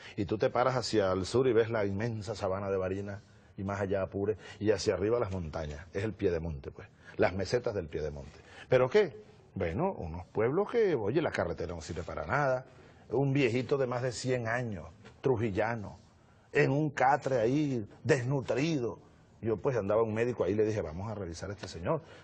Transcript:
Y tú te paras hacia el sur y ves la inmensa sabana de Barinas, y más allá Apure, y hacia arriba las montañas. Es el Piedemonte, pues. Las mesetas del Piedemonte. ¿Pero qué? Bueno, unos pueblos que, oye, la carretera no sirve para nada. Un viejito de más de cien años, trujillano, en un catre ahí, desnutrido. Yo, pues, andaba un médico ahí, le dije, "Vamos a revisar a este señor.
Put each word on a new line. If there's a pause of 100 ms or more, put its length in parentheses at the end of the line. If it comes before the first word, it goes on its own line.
(160)
Y
tú
te
paras
hacia
el
sur
y
ves
la
inmensa
sabana
de
Barinas, (380)
y
más
allá
Apure, (220)
y
hacia
arriba
las
montañas.
Es
el
Piedemonte,
pues. (300)
Las
mesetas
del
Piedemonte. (300)
¿Pero
qué? (320)
Bueno,
unos
pueblos
que,
oye,
la
carretera
no
sirve
para
nada. (440)
Un
viejito
de
más
de
cien
años, (340)
trujillano, (560)
en
un
catre
ahí, (200)
desnutrido. (440)
Yo,
pues,
andaba
un
médico
ahí,
le
dije,
"Vamos
a
revisar
a
este
señor. (220)